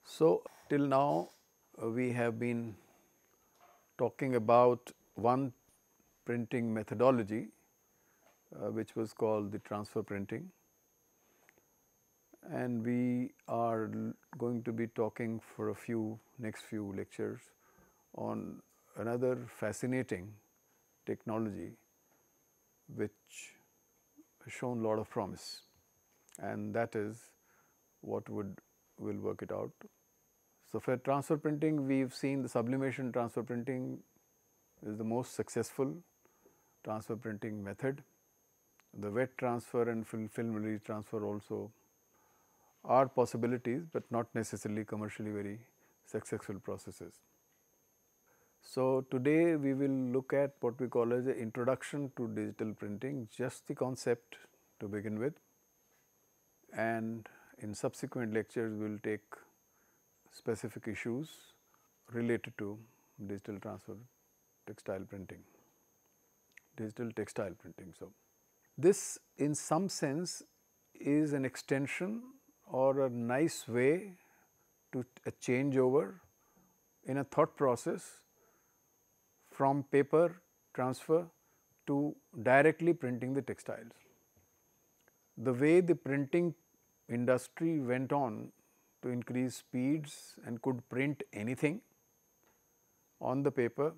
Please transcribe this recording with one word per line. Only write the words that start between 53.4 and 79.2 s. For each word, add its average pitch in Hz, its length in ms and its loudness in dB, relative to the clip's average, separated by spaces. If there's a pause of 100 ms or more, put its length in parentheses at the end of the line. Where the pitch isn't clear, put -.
the 147 80 -4
concept 127 600 0 (440)
to 104 80 -6
begin 107 320 -2
with, 147 140 0 (1400)
and 113 520 -2 (320)
in 104 120 -8
subsequent 120 640 -4
lectures 110 420 0
we 107 120 -4
will 107 160 -4
take 107 180 -2 (1120)
specific 117 500 -6
issues 120 420 -6 (840)
related 117 460 -2
to 104 200 -6 (480)
digital 101 320 -8
transfer 101 380 -12 (720)
textile 98 420 -8
printing, 90 340 -12 (1300)
digital 113 360 -6
textile 101 460 -4
printing. 85 400 -16
So, - 120 -14 (640)
this 180 420 4 (200)
in 147 160 2
some 175 340 0
sense 165 540 -2 (520)
is 147 380 2
an 135 140 2
extension 165 760 -2 (440)
or 135 400 4
a - 20 0
nice 123 580 0
way 151 460 4 (800)
to 127 140 -4 (180)
a 117 80 -4
changeover 135 840 4 (880)
in 131 120 -2
a 135 80 0
thought - 320 2
process 143 640 0 (1300)